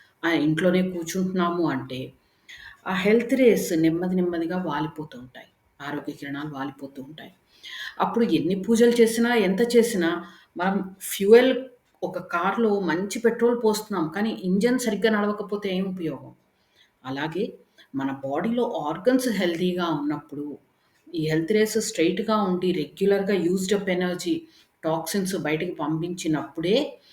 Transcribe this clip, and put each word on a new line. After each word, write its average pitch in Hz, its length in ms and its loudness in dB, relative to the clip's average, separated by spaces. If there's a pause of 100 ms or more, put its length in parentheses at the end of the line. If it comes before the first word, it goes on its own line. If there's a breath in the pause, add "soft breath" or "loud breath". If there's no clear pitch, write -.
(240 soft breath)
ఆ, 165 60 0 (100)
ఇంట్లోనే 180 440 2
కూర్చుంటున్నాము 180 840 -2
అంటే 127 300 -6 (840 loud breath)
ఆ 185 100 -4
హెల్త్ 214 380 2
రేస్ 240 400 4
నెమ్మది 165 420 2
నెమ్మదిగా 175 480 0
వాలిపోతూ 151 540 -6
ఉంటాయి. 123 300 -20 (320)
ఆరోగ్య 143 340 -8
కిరణాలు 143 380 -10
వాలిపోతూ 139 520 -12
ఉంటాయి. 139 280 -18 (680 loud breath)
అప్పుడు 226 320 2
ఎన్ని 160 240 2
పూజలు 233 400 4
చేసినా, 233 420 4
ఎంత 190 320 2
చేసినా, 214 400 4 (460 loud breath)
మనం 190 220 0 (260)
ఫ్యూయల్, 233 480 8 (500)
ఒక 170 260 -6
కార్లో 196 440 2 (100)
మంచి 185 380 -2
పెట్రోల్ 233 400 2
పోస్తున్నాం, 208 500 0
కానీ 214 220 -4 (120)
ఇంజన్ 208 360 2
సరిగ్గా 220 320 0
నడవకపోతే 208 580 -2
ఏం 185 180 -2
ఉపయోగం? 156 460 -8 (720 soft breath)
అలాగే 156 420 -6 (500 soft breath)
మన 135 140 -4 (120)
బాడీలో 190 440 -2 (160)
ఆర్గన్స్ 254 500 0
హెల్తీగా 180 600 0
ఉన్నప్పుడు 147 560 -6 (600)
ఈ 175 200 -6
హెల్త్ 160 260 0
రేస్ 214 260 2
స్ట్రెయిట్‌గా 208 640 0
ఉండి 180 280 0
రెగ్యులర్‌గా 196 680 0
యూజ్డ్ 185 360 0
అప్ 190 140 -2
ఎనర్జీ, 175 460 -2 (480 loud breath)
టాక్సిన్స్ 175 540 -2
బయటకు 156 380 -2
పంపించినప్పుడే 165 1040 -2 (360 loud breath)